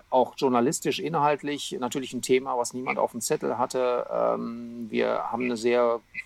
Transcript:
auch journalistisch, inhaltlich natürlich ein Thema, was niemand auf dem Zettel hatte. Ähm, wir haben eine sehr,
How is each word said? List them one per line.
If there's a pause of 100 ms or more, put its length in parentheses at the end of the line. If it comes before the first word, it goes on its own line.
auch
journalistisch,
inhaltlich
natürlich
ein
Thema,
was
niemand
auf
dem
Zettel
hatte.
Ähm,
wir
haben
eine
sehr, (260)